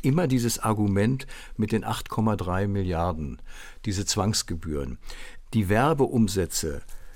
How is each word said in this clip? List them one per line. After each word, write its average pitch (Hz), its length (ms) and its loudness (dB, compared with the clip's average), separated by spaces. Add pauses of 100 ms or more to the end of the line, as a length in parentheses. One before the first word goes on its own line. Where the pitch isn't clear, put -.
immer 147 240 4
dieses 120 320 2
Argument 107 680 2 (300)
mit 107 160 0
den 107 100 2
acht 110 240 -4
Komma 110 300 2
drei 90 280 0
Milliarden, 85 760 0 (420)
diese 95 220 0
Zwangsgebühren, 82 920 -2 (560)
die 107 140 4
Werbeumsätze 107 1120 2 (340)